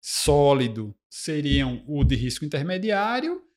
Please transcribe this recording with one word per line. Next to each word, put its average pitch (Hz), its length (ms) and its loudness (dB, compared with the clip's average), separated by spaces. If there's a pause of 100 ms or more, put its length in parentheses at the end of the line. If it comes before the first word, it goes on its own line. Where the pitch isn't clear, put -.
sólido 131 920 2 (160)
seriam 139 760 -2
o 143 180 0
de 135 100 4
risco 123 300 -4
intermediário 208 960 -2 (140)